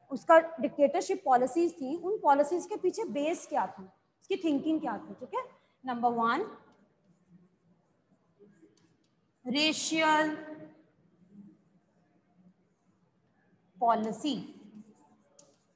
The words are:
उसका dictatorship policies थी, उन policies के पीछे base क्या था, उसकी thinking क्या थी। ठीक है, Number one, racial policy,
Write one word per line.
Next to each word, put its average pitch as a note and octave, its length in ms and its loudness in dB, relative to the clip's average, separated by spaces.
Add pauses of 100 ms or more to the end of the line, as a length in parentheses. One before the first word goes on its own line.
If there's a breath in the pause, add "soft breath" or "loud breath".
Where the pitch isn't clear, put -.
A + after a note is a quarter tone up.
(120)
उसका D#4+ 280 6
dictatorship D4 840 0
policies C4 500 2
थी, C4+ 220 -8
उन F4+ 260 -4
policies D4 420 4
के G#4 120 -8
पीछे F#4 340 -2
base D4 360 -2
क्या A#3 200 -2
था, - 160 -14 (380)
उसकी F#4+ 220 -4
thinking D#4 380 0
क्या A#3 160 -4
थी। G3+ 160 -14
ठीक - 220 -12
है, B4+ 80 -4 (400 soft breath)
Number B3 260 0
one, B3 400 0 (3000)
racial D#4 920 2 (3500)
policy, A3+ 720 0 (1200)